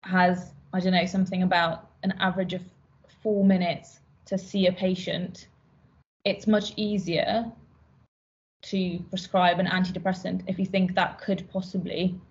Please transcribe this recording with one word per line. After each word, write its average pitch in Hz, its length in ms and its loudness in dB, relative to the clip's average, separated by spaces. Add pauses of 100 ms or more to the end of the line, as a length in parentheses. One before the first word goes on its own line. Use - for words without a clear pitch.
has, 180 480 2 (220)
I 185 60 0
don't 185 120 2
know, 175 140 4
something 185 380 0
about 175 460 2 (140)
an 190 160 0
average 185 340 -2
of 185 80 -6 (600)
four 202 240 2
minutes 180 540 2 (260)
to 190 120 -4
see 185 300 0
a 185 40 6
patient, 180 760 -4 (800)
it's 196 220 -2
much 208 280 2
easier 208 720 0 (1120)
to 180 360 -2 (100)
prescribe 180 500 2
an 185 80 2
antidepressant 185 800 -2
if 190 120 -4
you 190 60 0
think 185 300 0
that 180 240 0
could 180 320 -4
possibly 180 680 -4 (120)